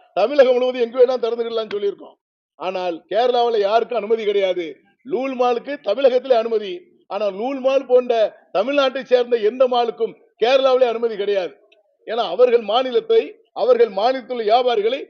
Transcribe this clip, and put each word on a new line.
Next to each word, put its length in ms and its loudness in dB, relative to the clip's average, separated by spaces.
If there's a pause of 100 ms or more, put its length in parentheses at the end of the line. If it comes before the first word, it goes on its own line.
(140)
தமிழகம் 420 4
முழுவதும் 280 -2
எங்கு 140 -2
வேணா 180 4
திறந்துக்கலாம்னு 580 -6
சொல்லியிருக்கோம். 400 -8 (460)
ஆனால் 360 -6 (120)
கேரளாவுல 520 0
யாருக்கும் 400 0
அனுமதி 240 -2
கிடையாது. 400 0 (420)
லூல் 300 -4
மாலுக்கு 360 -2 (100)
தமிழகத்திலே 540 2
அனுமதி. 340 -2 (400)
ஆனால் 260 -4
லூல் 240 -6
மால் 260 0
போன்ற 280 2 (380)
தமிழ்நாட்டை 500 0
சேர்ந்த 400 0
எந்த 260 2
மாலுக்கும் 460 -2 (260)
கேரளாவிலே 480 4
அனுமதி 280 -4
கிடையாது. 360 -2 (540)
ஏன்னா 220 -4
அவர்கள் 360 2
மாநிலத்தை, 580 2 (320)
அவர்கள் 380 2
மாநிலத்தில் 560 -2
வியாபாரிகளை 600 0